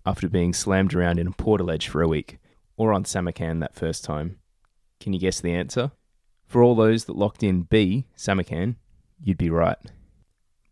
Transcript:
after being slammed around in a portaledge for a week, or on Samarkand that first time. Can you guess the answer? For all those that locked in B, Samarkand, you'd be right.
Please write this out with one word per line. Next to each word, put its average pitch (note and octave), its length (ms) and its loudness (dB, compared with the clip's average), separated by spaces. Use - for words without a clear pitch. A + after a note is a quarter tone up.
after F#2+ 220 -2
being F2 260 0
slammed G2 400 0
around F2 260 2
in E2+ 80 -2
a F2+ 40 -4
portaledge F2+ 560 0
for D#2 140 0
a E2+ 60 4
week, D#2 300 -4
or A2 160 2
on F#2+ 140 0
Samarkand E2 560 -4
that C2+ 140 -8
first E2 280 -6
time. D#2 360 -8
Can G2 140 -6
you F#2 60 -2
guess F#2 200 -2
the F2 140 -2
answer? A#2+ 380 -4
For A#2+ 160 4
all B2 120 6
those A2 300 4
that - 100 -10
locked G#2 280 -2
in F#2 200 2
B, G#2+ 520 2
Samarkand, G2 600 -2
you'd F#2 140 0
be E2+ 120 0
right. E2 280 2